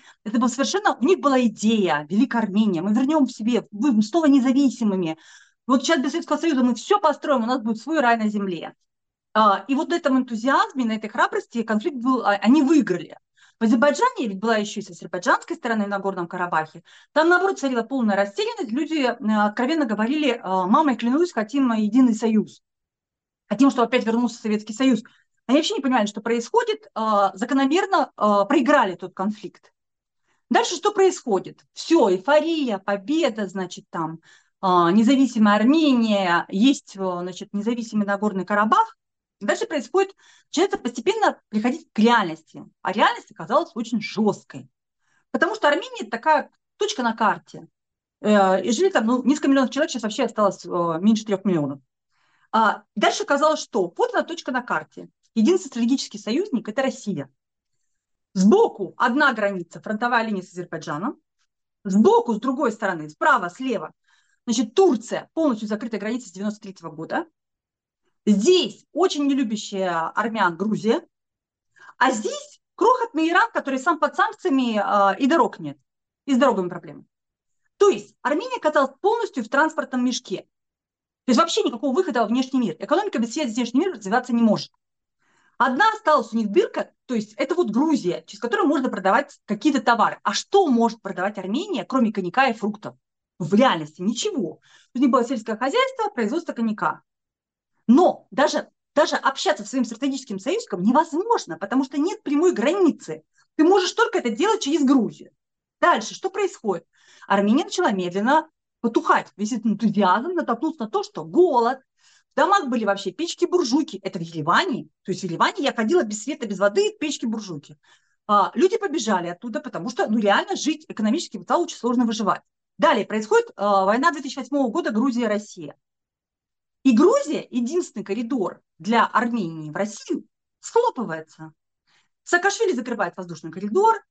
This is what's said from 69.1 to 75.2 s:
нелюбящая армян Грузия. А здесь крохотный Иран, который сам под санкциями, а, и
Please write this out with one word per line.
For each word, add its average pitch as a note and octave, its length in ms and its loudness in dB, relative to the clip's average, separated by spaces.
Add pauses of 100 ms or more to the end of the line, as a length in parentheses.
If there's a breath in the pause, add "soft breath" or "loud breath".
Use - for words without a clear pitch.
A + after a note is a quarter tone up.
нелюбящая G3+ 840 -2
армян G#3+ 460 0
Грузия. G#3 480 0 (960 loud breath)
А C4 140 2
здесь A#4+ 500 -8 (140)
крохотный A4+ 540 2
Иран, G4+ 220 2
который C#4 280 -4
сам D#4 180 0
под C#4+ 180 -2
санкциями, C4+ 640 -2
а, G3 380 2
и C4+ 80 0